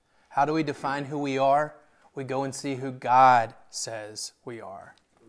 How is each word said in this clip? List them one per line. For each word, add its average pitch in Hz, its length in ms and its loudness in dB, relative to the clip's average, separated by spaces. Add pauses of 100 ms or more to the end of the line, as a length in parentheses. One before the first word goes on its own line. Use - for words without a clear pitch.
(300)
How 139 160 0
do 151 80 -2
we 160 100 0
define 143 420 -6
who 143 140 -8
we 135 180 -4
are? 143 380 2 (400)
We 139 80 -8
go 131 200 -4
and 131 100 -6
see 139 220 -6
who 131 160 -8
God 127 640 6 (160)
says 107 640 -12 (120)
we 117 140 -12
are. 98 360 -18 (340)